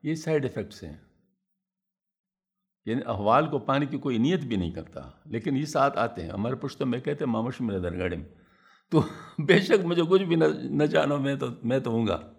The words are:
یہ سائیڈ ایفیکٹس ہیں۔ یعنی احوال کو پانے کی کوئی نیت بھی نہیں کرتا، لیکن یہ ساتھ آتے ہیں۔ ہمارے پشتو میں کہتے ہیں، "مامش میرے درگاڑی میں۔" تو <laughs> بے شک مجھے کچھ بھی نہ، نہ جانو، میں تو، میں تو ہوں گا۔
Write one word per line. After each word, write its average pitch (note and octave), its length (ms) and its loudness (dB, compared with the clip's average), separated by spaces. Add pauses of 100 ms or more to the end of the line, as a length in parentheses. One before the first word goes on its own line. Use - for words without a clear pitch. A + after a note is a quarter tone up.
یہ D3+ 120 -2
سائیڈ D#3 280 0
ایفیکٹس - 400 -6
ہیں۔ D#2 240 -16 (1800)
یعنی A#2 180 -2
احوال A2+ 440 2
کو C#3+ 100 -2
پانے C#3 260 0
کی C#3 120 -6
کوئی B2+ 200 -2
نیت D3+ 220 4
بھی A#2+ 160 -4
نہیں E2+ 160 -2
کرتا، E2 380 -12 (160)
لیکن A#2 320 -4
یہ D3+ 80 0
ساتھ C#3+ 320 2
آتے G#2+ 260 -2
ہیں۔ E2 60 -8
ہمارے G#2+ 260 -4
پشتو C3+ 300 -6
میں B2 140 0
کہتے C#3+ 260 -4
ہیں، A#2+ 60 0
"مامش A#2 300 -2
میرے G2+ 180 -2
درگاڑی F2+ 380 -2
میں۔" E2+ 100 -10 (640)
تو D#3+ 120 6 (200)
<laughs> - 180 -12
بے E3+ 200 6
شک G3 260 4
مجھے E3+ 240 2
کچھ F#3+ 140 6
بھی E3+ 120 0
نہ، E3 80 4 (200)
نہ C#3+ 200 0
جانو، D3+ 340 2
میں C#3 180 -2
تو، C3+ 120 -4 (160)
میں B2+ 160 2
تو B2 120 -2
ہوں A2+ 160 2
گا۔ - 320 -4